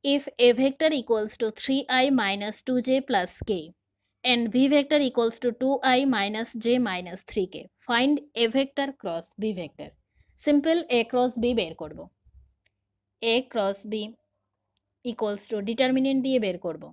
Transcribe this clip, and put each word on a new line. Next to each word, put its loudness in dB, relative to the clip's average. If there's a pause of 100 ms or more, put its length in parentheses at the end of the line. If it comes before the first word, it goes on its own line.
(140)
if 0 (240)
a 10 (120)
vector 2 (100)
equals -2
to 0 (140)
three 0 (200)
i 6 (180)
minus -2 (100)
two 0
j -2 (200)
plus 0 (160)
k -6 (800)
and 4 (140)
v 2 (180)
vector 4
equals 0
to 0 (120)
two 2 (220)
i 4 (180)
minus -4 (160)
j 0 (220)
minus -6 (100)
three -2
k, -14 (320)
find 2 (280)
a 4 (120)
vector 0 (120)
cross -6 (140)
b -4 (160)
vector। -14 (480)
সিম্পল 2 (220)
a 4 (100)
cross 2 (100)
b 0 (160)
বের -4 (100)
করব। -12 (1300)
a 4 (180)
cross 0 (140)
b -2 (1160)
equals -4
to -4 (120)
ডিটারমিনেন্ট 2
দিয়ে 2
বের -2 (100)
করব। -8 (100)